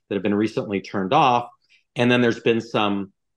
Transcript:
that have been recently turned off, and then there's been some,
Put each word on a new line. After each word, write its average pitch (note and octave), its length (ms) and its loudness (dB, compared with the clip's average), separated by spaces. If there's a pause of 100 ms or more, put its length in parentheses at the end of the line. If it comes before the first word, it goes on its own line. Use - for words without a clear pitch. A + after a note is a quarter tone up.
that - 60 -6
have F#2+ 80 -4
been G2+ 140 0
recently G#2 440 -2
turned F#2+ 320 -4
off, B2+ 360 2 (480)
and A#2+ 120 2
then B2 120 4
there's A#2 180 2
been A2+ 220 0
some, G2+ 520 -4 (240)